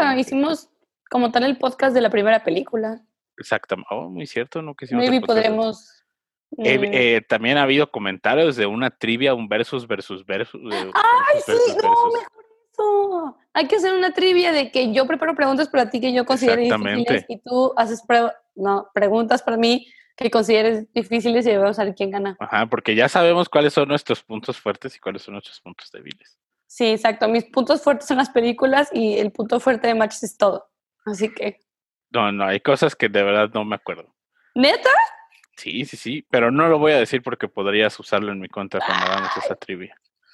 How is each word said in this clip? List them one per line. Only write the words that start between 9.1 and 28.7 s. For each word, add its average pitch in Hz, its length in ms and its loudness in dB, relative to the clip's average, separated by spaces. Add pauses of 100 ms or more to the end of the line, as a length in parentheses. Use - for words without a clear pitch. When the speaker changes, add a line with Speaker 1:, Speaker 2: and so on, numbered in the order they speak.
Speaker 1:
un 113 160 -6
versus, 117 380 -4
versus, 98 360 -8
versus, 101 380 -8 (100)
eh, 95 220 -6
Speaker 2:
¡Ay, 523 540 4
Speaker 1:
versus, 480 180 4
Speaker 2:
sí! 453 60 2
Speaker 1:
versus, 427 120 -2
Speaker 2:
¡No, 453 60 4
Speaker 1:
versus. 466 240 4
Speaker 2:
mejor 440 320 -8 (320)
eso! 403 600 0 (160)
Hay 302 160 0
que 427 80 4
hacer 381 160 0
una 370 200 0
trivia 359 380 2
de 285 180 0
que 254 220 0
yo 262 160 2
preparo 320 260 -2
preguntas 277 360 0
para 247 200 2
ti 233 120 -4
que 254 100 0
yo 247 140 0
considere 240 380 2
Speaker 1:
Exactamente. 110 340 0 (160)
Speaker 2:
difíciles 101 160 0
y 226 120 -10
tú 254 360 0
haces 226 280 -2
preo-, 233 280 2 (220)
no, 196 380 -2
preguntas 226 480 2
para 233 140 -2
mí 233 320 0 (300)
que 233 120 -2
consideres 220 600 2
difíciles 233 560 0
y 214 80 4
vamos 196 240 2
a 202 60 0
ver 196 100 -6
quién 196 160 -4
gana. 196 260 -6
Speaker 1:
Ajá, 110 280 -2
porque 110 280 -2
ya 117 140 4
sabemos 175 400 4
cuáles 147 260 2
son 143 140 2
nuestros 143 360 -2
puntos 110 360 -10
fuertes 107 380 -6
y - 20 -20
cuáles 98 220 -10
son 101 140 -18
nuestros - 260 -18
puntos - 280 -20
débiles. - 480 -20 (300)
Speaker 2:
Sí, - 200 -2
exacto. 220 420 0
Mis 226 160 0
puntos 285 360 0
fuertes 285 280 0
son 262 80 0
las 269 120 0
películas 262 600 2